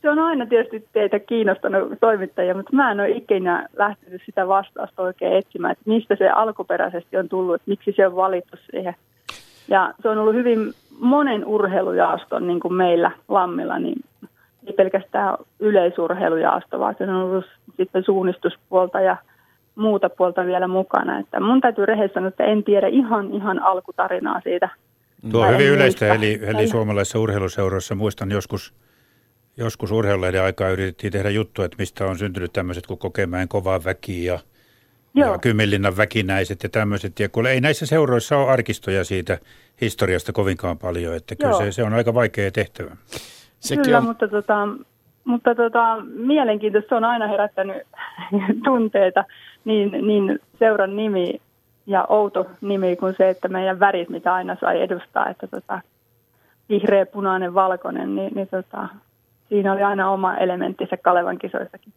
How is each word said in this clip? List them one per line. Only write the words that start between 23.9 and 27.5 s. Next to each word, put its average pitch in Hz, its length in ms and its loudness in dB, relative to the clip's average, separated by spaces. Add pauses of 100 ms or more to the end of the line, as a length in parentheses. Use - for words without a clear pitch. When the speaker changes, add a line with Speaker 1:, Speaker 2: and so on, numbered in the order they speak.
Speaker 1:
siitä. 180 260 -2 (640)
Speaker 2:
Tuo 113 100 4
on 107 60 6
Speaker 1:
Mä - 60 6
en 127 60 4
Speaker 2:
hyvin 139 140 6
yleistä, 131 340 4
Speaker 1:
muista. 107 180 2
Speaker 2:
eli, 107 180 0
eli 110 240 0
suomalaisissa 104 520 0
urheiluseuroissa 98 760 -2